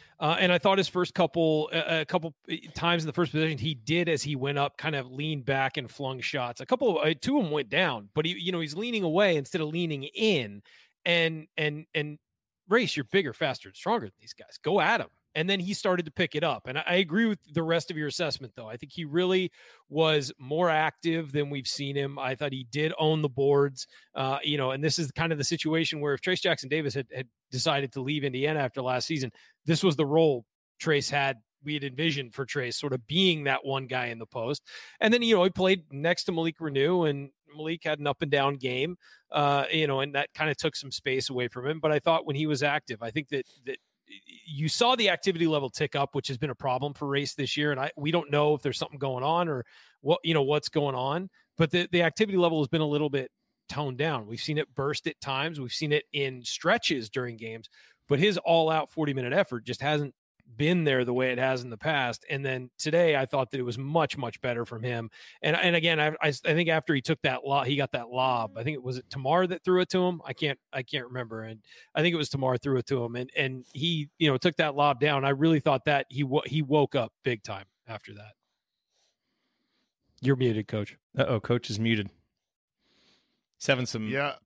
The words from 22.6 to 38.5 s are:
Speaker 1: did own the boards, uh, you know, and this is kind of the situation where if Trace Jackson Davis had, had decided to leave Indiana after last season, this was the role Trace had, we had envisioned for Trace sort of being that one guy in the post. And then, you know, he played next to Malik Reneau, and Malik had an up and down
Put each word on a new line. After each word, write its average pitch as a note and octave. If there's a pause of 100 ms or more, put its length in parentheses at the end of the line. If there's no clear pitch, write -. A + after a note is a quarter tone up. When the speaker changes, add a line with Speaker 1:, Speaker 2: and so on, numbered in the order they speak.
Speaker 1:
did D3+
own D#3
the D3
boards, C#3 (300)
uh, C3+
you D3+
know, C3
and C#3
this D#3
is D3
kind E3
of D#3
the C#3+
situation D#3+
where C#3+
if C3
Trace F#3
Jackson D#3
Davis D3
had, C3+
had B2+ (240)
decided C#3
to C3+
leave C#3
Indiana C#3+
after C3+
last B2+
season, C3+ (360)
this D#3+
was F3
the D3
role C#3+ (360)
Trace D3
had, C#3 (260)
we D3
had C#3+
envisioned C#3
for C#3
Trace B2
sort C#3+
of B2
being E3
that C3+
one C3+
guy B2+
in A#2
the A2+
post. B2+ (360)
And A3
then, A#3+
you A3+
know, F3+
he F#3+
played F#3
next D#3+
to F#3
Malik E3
Reneau, D#3
and C#3 (240)
Malik D#3
had D3+
an D3
up C#3
and C#3+
down C#3+